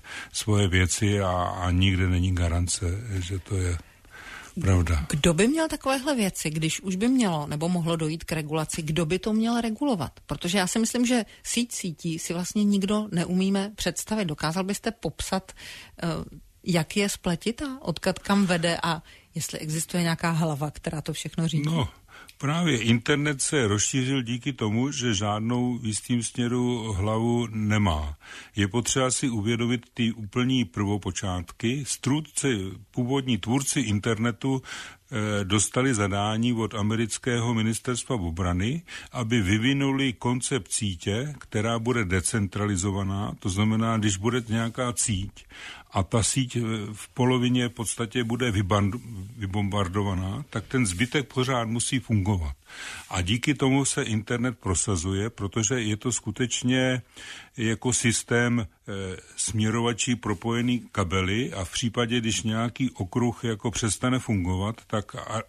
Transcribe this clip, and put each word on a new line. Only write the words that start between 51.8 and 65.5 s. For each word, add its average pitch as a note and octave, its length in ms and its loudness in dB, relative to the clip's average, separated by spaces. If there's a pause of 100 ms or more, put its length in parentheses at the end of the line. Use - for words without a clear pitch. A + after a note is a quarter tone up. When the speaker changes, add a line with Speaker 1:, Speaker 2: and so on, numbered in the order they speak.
Speaker 1:
fungovat. F#2 560 0 (540)
A F#2+ 120 -2
díky A#2 320 0
tomu C3+ 320 2
se - 180 -2
internet A2+ 560 -4
prosazuje, F#2+ 680 -2
protože A2+ 520 -2
je G#2+ 160 -2
to B2 140 -4
skutečně B2+ 920 0 (560)
jako A2+ 360 0
systém, A#2+ 760 2
eh, F#2+ 500 -10 (180)
směrovačí A2+ 800 0
propojený A#2 760 0
kabely F#2+ 640 0
a G2 100 -6
v - 80 -10
případě, A#2+ 480 0
když A2+ 240 0
nějaký A#2 480 0
okruh A#2+ 520 -2
jako A2+ 280 -2
přestane B2 480 0
fungovat, G2 560 0 (120)
tak - 280 -4
a-, A2 340 -6